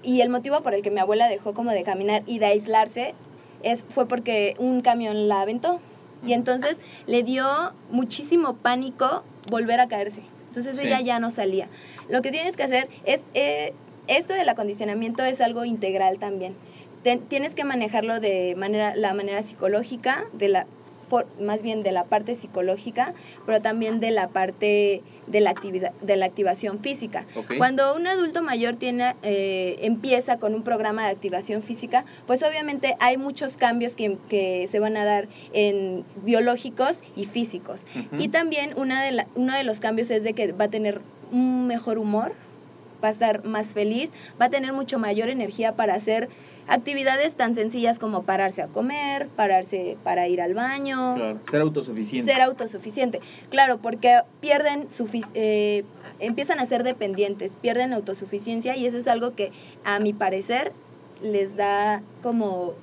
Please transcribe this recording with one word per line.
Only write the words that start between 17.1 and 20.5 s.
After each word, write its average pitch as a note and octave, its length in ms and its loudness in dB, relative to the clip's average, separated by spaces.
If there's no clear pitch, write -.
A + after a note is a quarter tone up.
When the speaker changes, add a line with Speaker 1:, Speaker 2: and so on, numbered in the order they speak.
Speaker 1:
tienes C#4+ 340 -4
que D4 100 -4
manejarlo A3+ 540 -2
de F#3 380 0
manera, G#3 400 0
la G#3 180 0
manera G3+ 280 -4
psicológica, A#3 920 -2
de G#3 160 0
la F#3+ 180 2